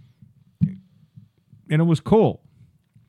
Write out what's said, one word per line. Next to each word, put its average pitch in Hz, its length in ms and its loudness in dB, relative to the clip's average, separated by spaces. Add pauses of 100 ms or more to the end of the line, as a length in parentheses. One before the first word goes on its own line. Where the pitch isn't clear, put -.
(600)
and - 1200 -8
it 165 60 0
was 165 140 0
cool. 202 420 0 (680)